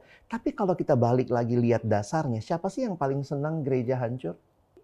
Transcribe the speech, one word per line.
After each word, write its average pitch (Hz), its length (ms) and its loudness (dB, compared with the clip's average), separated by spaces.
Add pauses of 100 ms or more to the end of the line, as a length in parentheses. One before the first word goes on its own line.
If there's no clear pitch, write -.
(260)
Tapi 240 260 -4
kalau 185 200 0
kita - 240 2
balik 120 320 4
lagi 120 320 2
lihat 117 240 4
dasarnya, 113 560 0
siapa 175 320 -4
sih 254 160 -4
yang 190 80 -4
paling 135 240 0
senang 147 400 -4
gereja 127 400 0
hancur? 127 400 -4 (440)